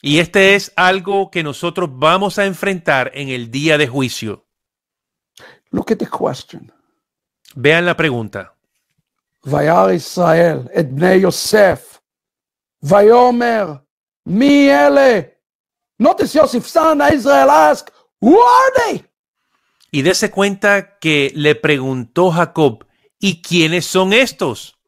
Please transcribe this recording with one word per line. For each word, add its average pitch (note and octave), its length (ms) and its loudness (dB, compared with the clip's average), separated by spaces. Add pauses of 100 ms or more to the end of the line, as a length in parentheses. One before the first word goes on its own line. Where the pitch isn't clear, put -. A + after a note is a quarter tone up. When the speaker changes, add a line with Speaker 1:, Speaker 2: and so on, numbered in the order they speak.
Speaker 1:
Y C#3+ 160 0
este F#3+ 380 2
es G3 200 -6
algo F#3+ 540 -2
que F3 120 -6
nosotros E3+ 500 -6
vamos E3+ 460 0
a G3 80 -2
enfrentar E3+ 680 -4
en C#3 140 -10
el B2 220 -10
día D3 280 0
de D3 80 0
juicio. A#2 600 -6 (1200)
Speaker 2:
Look - 220 -4
at G#3+ 60 -4
the - 100 -8
question. - 640 -10 (840)
Speaker 1:
Vean D3+ 320 0
la E3+ 100 -2
pregunta. A#2 580 -6 (920)
Speaker 2:
Vayar D#3+ 500 0
Israel E3 800 0
et D#3 160 -4
bnei F3+ 300 2
Yosef F#3+ 680 0 (920)
"Vayomer, A3 1000 2 (460)
mi C#4 420 2
ele?" C#4 680 2 (600)
Notice C#4+ 360 0
Yosef's B3+ 380 0
son D#4 300 2
Israel C#4 480 2
asked, D4+ 420 2 (280)
"Who D4+ 180 6
are B4+ 380 4
they?" A4+ 280 -2 (880)
Speaker 1:
Y C#3 100 -2
dese F#3 280 0
cuenta G3 680 -2
que C#3+ 340 0
le D3 200 2
preguntó C#3 760 -2
Jacob, D#3+ 560 -2 (320)
"¿Y F#3 240 -4
quiénes E3 440 -2
son F#3+ 260 -2
estos?" G3+ 640 -4 (120)